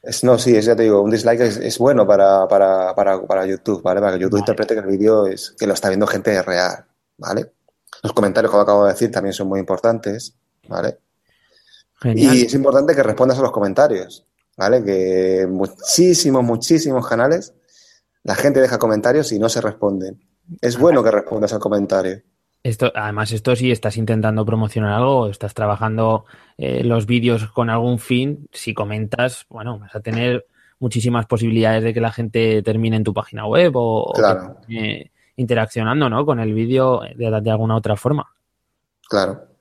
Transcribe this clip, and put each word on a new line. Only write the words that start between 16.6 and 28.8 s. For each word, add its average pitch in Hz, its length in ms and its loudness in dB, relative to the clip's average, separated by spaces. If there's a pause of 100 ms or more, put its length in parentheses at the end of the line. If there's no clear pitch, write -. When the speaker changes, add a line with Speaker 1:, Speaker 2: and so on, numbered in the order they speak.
Speaker 1:
canales, 139 460 -2 (680)
la 101 100 -2
gente 139 260 2
deja 123 180 2
comentarios 120 540 0
y 107 60 -2
no 110 100 0
se 113 140 -2
responden. 98 580 -4 (400)
Es 120 140 -2
Speaker 2:
Ajá. 123 80 0
Speaker 1:
bueno 151 200 6
que 110 80 4
respondas 107 420 -2
al 110 80 -4
comentario. 98 600 -2 (420)
Speaker 2:
Esto, 120 320 -2
además, 104 380 -4
esto 117 240 0
si 123 140 0
estás 113 260 -2
intentando 110 480 0
promocionar 110 480 -2
algo, 123 360 2
estás 101 260 -10
trabajando, 110 720 -2 (320)
eh, 127 260 -4
los 113 220 0
vídeos 113 460 0
con 117 180 -2
algún 117 280 -2
fin, 135 540 -4
si - 220 -10
comentas, 110 760 -6